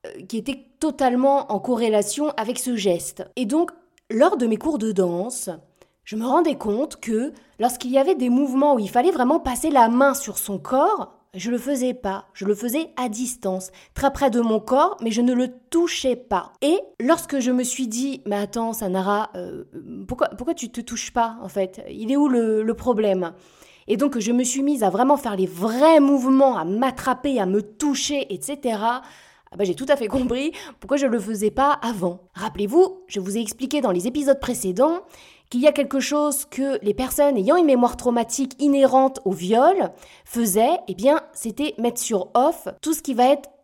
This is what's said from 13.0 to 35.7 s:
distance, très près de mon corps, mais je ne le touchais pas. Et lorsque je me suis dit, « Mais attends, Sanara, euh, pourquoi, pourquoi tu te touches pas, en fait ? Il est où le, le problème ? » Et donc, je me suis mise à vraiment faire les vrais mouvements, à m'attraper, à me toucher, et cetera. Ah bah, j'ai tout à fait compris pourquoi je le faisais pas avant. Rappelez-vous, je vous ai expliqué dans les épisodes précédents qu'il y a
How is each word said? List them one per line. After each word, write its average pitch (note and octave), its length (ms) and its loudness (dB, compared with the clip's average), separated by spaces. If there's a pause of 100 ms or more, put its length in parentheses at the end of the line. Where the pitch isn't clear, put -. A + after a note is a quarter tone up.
distance, G3+ 600 -6 (220)
très C#4 180 0
près C#4 200 2
de A#3+ 80 2
mon A3 200 2
corps, D4 420 0
mais A3+ 100 -2
je A3+ 100 0
ne B3 120 2
le B3 160 0 (200)
touchais E4 460 0
pas. G#3 460 -6
Et D#4 180 2 (200)
lorsque C#4+ 400 0
je B3 120 0
me B3+ 120 0
suis B3 240 -4
dit, « C4 380 -6
Mais G3+ 120 -4
attends, A3+ 360 -6
Sanara, G3+ 640 -2
euh, F3+ 300 -12 (420)
pourquoi, B3+ 220 -2
pourquoi B3 260 -6
tu A#3 140 -10
te A#3+ 120 -12
touches A#3 300 -12
pas, A3+ 320 -2
en F#3+ 60 -12
fait ? F#3+ 420 -6
Il A3 200 -6
est C#4 60 2
où D4 100 4
le, A3+ 360 2
le A3+ 100 -2
problème ? » G3 600 0 (540)
Et G#3+ 100 0
donc, C#4 200 0
je A3 140 -2
me B3 120 2
suis C4+ 200 -2
mise C#4 200 0
à F#3+ 60 4
vraiment B3+ 280 2
faire G#3 180 -6
les F#3 100 0
vrais A3+ 540 4
mouvements, C4+ 580 4
à D#3+ 80 -4
m'attraper, B3+ 720 -2
à F#3+ 60 2
me G3 160 2
toucher, C#4 720 -4
et E3+ 80 -10
cetera. B3 640 -4 (480)
Ah E3+ 60 -16
bah, G3 60 0
j'ai F3+ 120 0
tout E3+ 140 -8
à C#4+ 60 6
fait A#3+ 120 -4
compris C4 460 -2 (260)
pourquoi C4 180 0
je C#4 80 2
le A#3 140 0
faisais G#3 320 -2
pas C#4 220 2 (100)
avant. F#3 380 -4 (120)
Rappelez-vous, G#3 760 0
je - 120 -8
vous G3 180 -6
ai A#3 40 -2
expliqué C4 400 -4
dans A3 100 2
les F3+ 160 -2
épisodes C4+ 320 2
précédents B3 600 0 (480)
qu'il A#3+ 120 -2
y D4+ 60 6
a D4 40 8